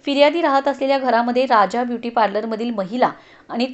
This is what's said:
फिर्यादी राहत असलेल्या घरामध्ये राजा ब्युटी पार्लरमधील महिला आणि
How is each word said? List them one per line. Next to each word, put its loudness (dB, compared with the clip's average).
फिर्यादी 2
राहत 2
असलेल्या 0
घरामध्ये 0
राजा 2
ब्युटी -6
पार्लरमधील -2
महिला -2
आणि -4